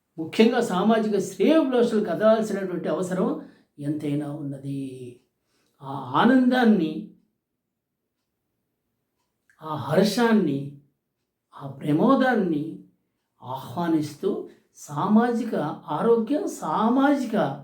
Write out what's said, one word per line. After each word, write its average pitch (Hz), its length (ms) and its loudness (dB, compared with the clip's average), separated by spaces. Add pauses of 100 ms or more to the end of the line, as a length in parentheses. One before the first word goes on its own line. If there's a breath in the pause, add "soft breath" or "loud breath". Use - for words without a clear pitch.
(180)
ముఖ్యంగా 226 440 2
సామాజిక 214 560 0
శ్రేయోభిలాషులు 233 880 2
కదలాల్సినటువంటి 190 840 0
అవసరం 180 580 -4 (320 loud breath)
ఎంతైనా 147 520 -4
ఉన్నది. 139 880 -10 (640)
ఆ 139 100 -12 (200)
ఆనందాన్ని, 233 800 4 (2750)
ఆ 156 140 -8
హర్షాన్ని, 190 840 2 (960)
ఆ 139 120 -14
ప్రమోదాన్ని 190 960 2 (800)
ఆహ్వానిస్తూ 151 880 -4 (500 loud breath)
సామాజిక 214 760 0 (360)
ఆరోగ్యం, 233 540 2 (120)
సామాజిక 233 800 0 (280)